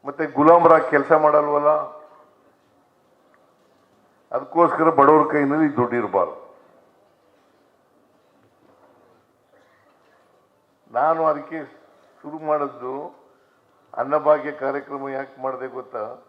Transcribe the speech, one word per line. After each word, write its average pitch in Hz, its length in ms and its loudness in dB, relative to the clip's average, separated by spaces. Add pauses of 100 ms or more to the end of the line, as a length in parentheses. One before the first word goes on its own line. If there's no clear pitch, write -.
ಮತ್ತೆ 151 200 -6
ಗುಲಾಮರಾಗಿ 160 640 6
ಕೆಲಸ 147 220 2
ಮಾಡಲ್ವಲ್ಲ. 147 560 2 (2750)
ಅದಕ್ಕೋಸ್ಕರ 160 580 0
ಬಡವ್ರ 151 420 4
ಕೈನಲ್ಲಿ 147 440 0
ದುಡ್ಡಿರ್ಬಾರ್ದು. 104 760 -4 (4000)
ನಾನು 160 360 0
ಅದಕ್ಕೆ 151 380 -6 (580)
ಶುರು 151 160 -16
ಮಾಡಿದ್ದು, 143 840 -8 (680)
ಅನ್ನಭಾಗ್ಯ 147 580 0
ಕಾರ್ಯಕ್ರಮ 135 560 -8
ಯಾಕೆ 135 340 -12
ಮಾಡಿದೆ 131 240 -8
ಗೊತ್ತಾ? 127 500 -12 (120)